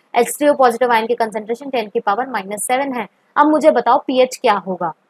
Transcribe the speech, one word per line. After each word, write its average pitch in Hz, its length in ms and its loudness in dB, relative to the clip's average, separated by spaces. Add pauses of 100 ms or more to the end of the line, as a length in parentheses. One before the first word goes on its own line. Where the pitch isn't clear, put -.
(160)
एच 233 220 0
थ्री 294 120 2
ओ 294 60 6
positive 247 360 2
ion 226 160 0
की 240 80 -2
concentration 226 540 -6
ten 220 200 -4
की 240 100 -4
power 233 300 -2
minus 208 380 -8
seven 262 260 -2
है, 220 140 -6 (280)
अब 294 120 4
मुझे 302 240 4
बताओ 240 360 2
पीएच 254 300 0
क्या 220 200 2
होगा, 180 360 -6 (160)